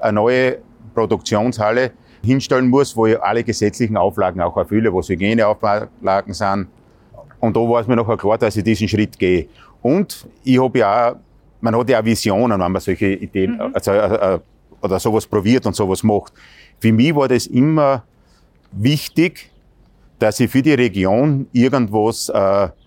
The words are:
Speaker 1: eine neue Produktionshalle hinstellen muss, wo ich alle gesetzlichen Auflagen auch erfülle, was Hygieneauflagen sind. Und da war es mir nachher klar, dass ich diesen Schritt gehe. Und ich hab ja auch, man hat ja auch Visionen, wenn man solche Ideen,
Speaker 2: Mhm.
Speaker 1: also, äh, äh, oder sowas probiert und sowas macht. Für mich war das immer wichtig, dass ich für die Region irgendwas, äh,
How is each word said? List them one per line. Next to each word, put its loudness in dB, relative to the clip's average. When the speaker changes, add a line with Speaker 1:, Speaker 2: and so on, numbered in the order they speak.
Speaker 1:
eine 0
neue 2
Produktionshalle 0
hinstellen 0
muss, 2
wo 2
ich 2
alle 0
gesetzlichen -2
Auflagen 0
auch -2
erfülle, 0
was -2
Hygieneauflagen -2
sind. -4
Und 0
da 2
war 2
es -6
mir 2
nachher 0
klar, 0
dass 0
ich -2
diesen 0
Schritt -2
gehe. 0
Und -2
ich 2
hab 0
ja 2
auch, -12
man 0
hat 0
ja 2
auch -4
Visionen, 0
wenn -2
man -4
solche -2
Ideen, -4
Speaker 2:
Mhm. -8
Speaker 1:
also, -2
äh, 0
äh, -4
oder -2
sowas -2
probiert 0
und -2
sowas -2
macht. 0
Für 2
mich 2
war 0
das 0
immer 0
wichtig, -2
dass 0
ich 2
für 2
die 4
Region 0
irgendwas, 0
äh, 0